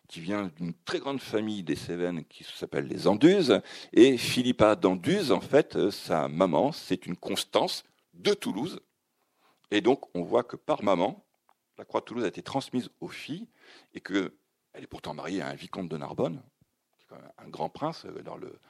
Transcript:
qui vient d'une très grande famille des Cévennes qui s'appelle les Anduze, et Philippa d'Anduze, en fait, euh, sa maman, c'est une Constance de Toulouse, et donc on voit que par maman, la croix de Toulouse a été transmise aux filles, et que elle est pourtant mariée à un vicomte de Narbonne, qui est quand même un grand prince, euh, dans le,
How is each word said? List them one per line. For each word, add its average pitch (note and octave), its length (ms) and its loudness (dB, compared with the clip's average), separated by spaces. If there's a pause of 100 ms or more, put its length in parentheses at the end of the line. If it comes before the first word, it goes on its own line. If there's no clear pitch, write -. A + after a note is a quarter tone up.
qui - 100 -16
vient F2 380 -4
d'une E2+ 160 -6
très - 260 -6
grande C3+ 220 -6
famille G#2+ 420 -4
des D#2 140 -2
Cévennes F2 480 -4
qui - 180 -20
s'appelle D2 440 -6
les - 200 -2
Anduze, A#2+ 540 6 (320)
et B2+ 240 10
Philippa A#2+ 580 4
d'Anduze, A2+ 560 2
en F2 80 4
fait, - 380 2
euh, F2+ 140 2
sa D#2+ 360 -2
maman, F2 460 2
c'est - 320 -6
une F2+ 100 -8
Constance - 680 -2 (320)
de B2+ 180 0
Toulouse, F#3+ 480 -6 (880)
et G#2 120 2
donc A#2 220 4 (120)
on F2 80 -2
voit A2 200 0
que - 120 -10
par - 280 -4
maman, G2+ 400 2 (540)
la G#2 80 -18
croix - 160 -2
de - 40 -18
Toulouse A2+ 200 -6
a - 20 0
été F2 140 -8
transmise B2+ 480 -6 (100)
aux E3+ 80 -12
filles, F#3 400 -12 (460)
et - 80 -14
que F#2+ 320 -4 (400)
elle - 100 -18
est - 40 -20
pourtant - 260 -12
mariée D#2+ 280 -6
à C#2+ 60 -6
un C#2 80 -8
vicomte F2+ 340 -10
de D#2+ 80 -6
Narbonne, D2+ 440 -4 (560)
qui - 60 -20
est - 40 -20
quand - 100 -20
même C2+ 200 -20
un - 120 -20
grand - 200 -8
prince, - 360 -8
euh, - 180 -14
dans - 120 -12
le, - 240 -16 (100)